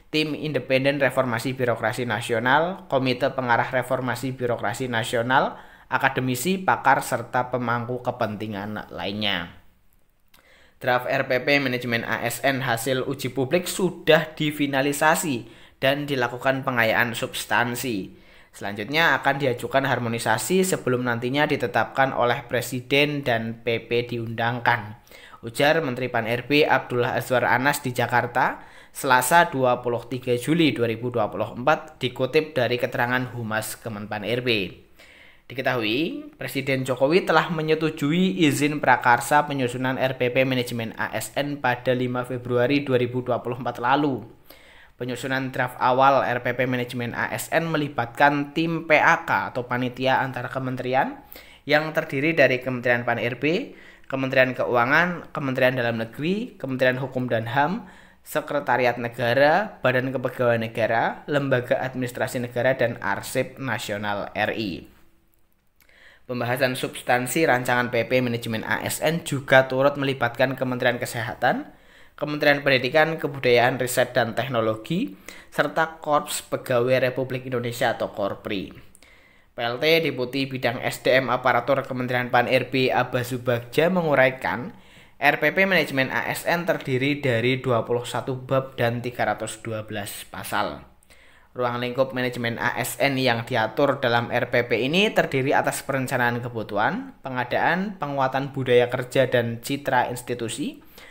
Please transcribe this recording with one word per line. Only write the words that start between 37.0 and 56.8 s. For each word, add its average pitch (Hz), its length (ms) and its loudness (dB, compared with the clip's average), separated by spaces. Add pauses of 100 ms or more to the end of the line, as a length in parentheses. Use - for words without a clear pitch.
telah 156 320 2
menyetujui 160 880 2
izin 143 400 2
prakarsa 127 640 4
penyusunan 131 480 -2
R 131 240 0
P 123 80 2
P 131 160 2
manajemen 120 560 -2
A 107 160 -2
S - 240 -6
N 143 240 -4
pada 123 320 0
lima 123 320 -2
Februari 123 560 0
dua 131 160 2
ribu 123 240 -2
dua 120 160 -2
puluh 123 160 -4
empat 120 240 -6
lalu. 127 560 0 (640)
Penyusunan 131 560 -4
draft 123 240 -4
awal 127 480 6
R 120 160 -2
P 123 160 -2
P 127 80 2
manajemen 123 480 -4
A 110 160 -4
S - 240 -6
N 165 160 0
melibatkan 143 800 2
tim 165 320 -2
P 156 160 4
A - 240 4
K 98 320 -2
atau 123 80 -4
panitia 127 560 0
antar 123 320 -4
kementerian 131 720 -2 (400)
yang 156 320 2
terdiri 156 400 0
dari 131 240 6
Kementerian 120 480 0
Pan 117 80 2
R 120 240 -4
B, 175 320 0 (400)
Kementerian 131 400 2
Keuangan, 135 800 2
Kementerian 131 480 0
Dalam 117 240 -2
Negeri, 190 560 -4
Kementerian 127 400 0